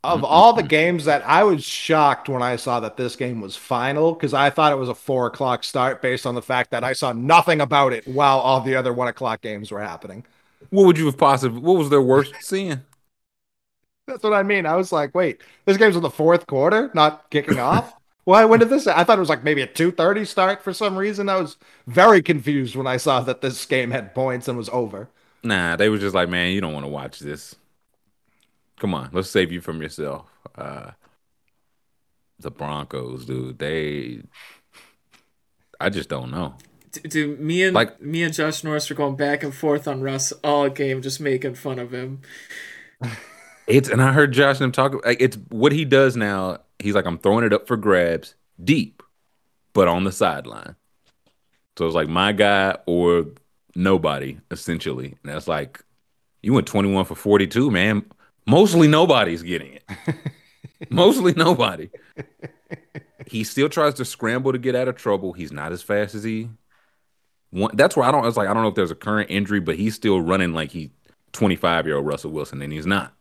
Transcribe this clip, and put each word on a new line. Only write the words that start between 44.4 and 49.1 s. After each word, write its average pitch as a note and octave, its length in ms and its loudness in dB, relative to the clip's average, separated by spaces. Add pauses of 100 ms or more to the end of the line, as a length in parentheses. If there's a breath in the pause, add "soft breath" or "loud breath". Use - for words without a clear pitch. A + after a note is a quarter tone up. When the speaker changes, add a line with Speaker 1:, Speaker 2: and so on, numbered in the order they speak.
Speaker 2:
and C3+ 80 -2
him B2+ 60 -2
talk, C3+ 340 -2
like, B2 160 0
it's B2+ 160 0 (120)
what A#2 220 2
he D3+ 140 -2
does C3+ 300 4
now. G2 440 -4 (200)
He's G2+ 140 -2
like, F#2+ 120 2
"I'm F2 120 -4
throwing A2 280 2
it G#2 80 4
up - 140 -2
for A#2 100 -2
grabs F2 580 0 (280)
deep, C#3 380 -2 (720)